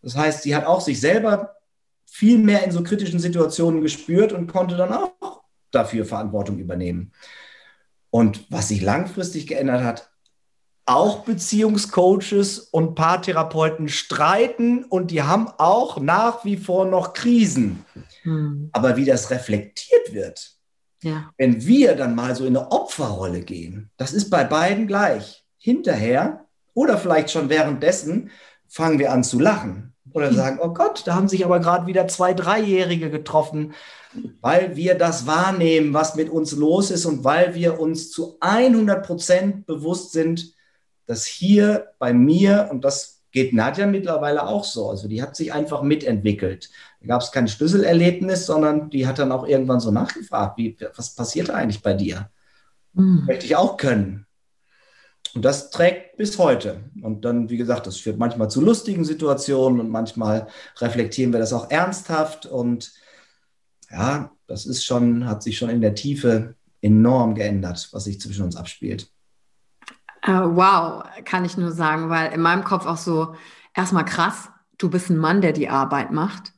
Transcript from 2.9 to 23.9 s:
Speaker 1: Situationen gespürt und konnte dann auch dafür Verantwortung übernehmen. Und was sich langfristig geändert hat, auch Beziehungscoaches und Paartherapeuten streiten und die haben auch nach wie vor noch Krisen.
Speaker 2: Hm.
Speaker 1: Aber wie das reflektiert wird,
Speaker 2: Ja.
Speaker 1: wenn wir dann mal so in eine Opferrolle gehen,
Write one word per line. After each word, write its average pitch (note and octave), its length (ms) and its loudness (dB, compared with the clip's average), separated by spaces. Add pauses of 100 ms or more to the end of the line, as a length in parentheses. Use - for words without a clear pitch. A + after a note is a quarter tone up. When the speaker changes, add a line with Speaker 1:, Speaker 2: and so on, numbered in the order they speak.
Speaker 1:
Situationen E3 640 0
gespürt F3 520 2
und E3+ 180 -6
konnte F3 240 0
dann F3+ 160 0
auch F#4 520 -6 (280)
dafür A2+ 320 0
Verantwortung G2+ 540 -6
übernehmen. F2+ 560 -8 (960)
Und A2+ 420 2
was G#2 180 -4
sich G#2 120 -2
langfristig E3 680 -4
geändert B2+ 360 -2
hat, A#2 260 -6 (760)
auch E3 340 2
Beziehungscoaches G3+ 1400 0
und E3 360 -2
Paartherapeuten D#3+ 920 0
streiten A#3 960 0
und F#3 280 -2
die D#3 100 0
haben F#3+ 260 2 (120)
auch G#3+ 400 2
nach G#3 460 0
wie G3+ 120 -2
vor F#3+ 280 0
noch F#3 280 0
Krisen. C3 720 2 (380)
Speaker 2:
Hm. D3+ 480 -4
Speaker 1:
Aber B2 260 2
wie C3+ 80 0
das B2+ 240 2
reflektiert - 840 0
wird, - 400 -12 (500)
Speaker 2:
Ja. D#3 340 -8
Speaker 1:
wenn B2 300 2
wir C4 280 6
dann B2 200 -2
mal B2 200 -2
so C3 100 -6
in B2+ 120 2
eine - 140 -4
Opferrolle G2 680 -4
gehen, F2+ 560 -14